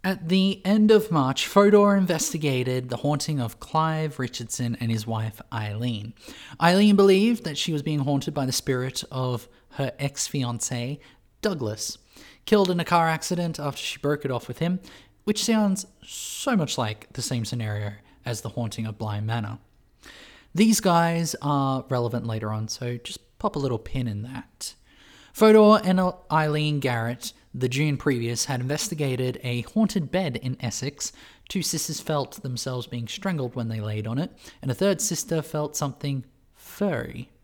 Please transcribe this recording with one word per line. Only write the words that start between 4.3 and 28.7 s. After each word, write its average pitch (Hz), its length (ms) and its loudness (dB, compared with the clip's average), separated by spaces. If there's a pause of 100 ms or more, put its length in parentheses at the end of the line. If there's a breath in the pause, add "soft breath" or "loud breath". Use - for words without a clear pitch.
and 113 120 -2
his 110 160 -2
wife, 110 340 -4 (100)
Eileen. 110 640 -6 (480 loud breath)
Eileen 196 340 8
believed 196 480 6
that 147 140 -6
she - 160 -2
was 147 80 0
being 147 200 0
haunted 139 300 0
by 139 140 -2
the 131 60 -2
spirit 127 580 -2
of 127 380 -4 (220 soft breath)
her 135 280 -4
ex-fiancé, 127 1040 -4 (420 soft breath)
Douglas, 131 560 -4 (480 loud breath)
killed 202 240 4
in 175 100 0
a 165 60 -2
car 165 240 4
accident 165 500 -2
after 143 220 -6
she - 160 -8
broke 147 260 -2
it 131 60 -2
off 123 180 -4
with - 120 -10
him, 180 200 0 (440 loud breath)
which 208 200 -2
sounds 208 440 2 (160)
so - 520 -4
much 160 220 0
like 107 360 -6
the 123 100 -6
same 120 200 -2
scenario 107 500 -4 (300 soft breath)
as 120 180 -6
the 110 80 -10
haunting 113 360 -6
of 107 140 -10
Bly 107 220 -4
Manor. 110 360 -4 (960 loud breath)
These 214 280 4
guys 170 600 2
are 135 480 0
relevant 120 380 -2
later 110 240 -4
on, 110 160 -4
so 123 300 -8
just - 420 -16
pop 202 160 -4
a 156 40 -2
little 127 200 -2
pin - 280 -4
in 104 140 -4
that. - 540 -12 (580 soft breath)
Fodor 214 500 8
and 185 160 2 (320)
Eileen 151 480 0
Garrett, 120 540 -4 (200 soft breath)
the 123 140 -2
June 139 300 0
previous, 120 480 -2
had 127 160 -4
investigated 131 840 -4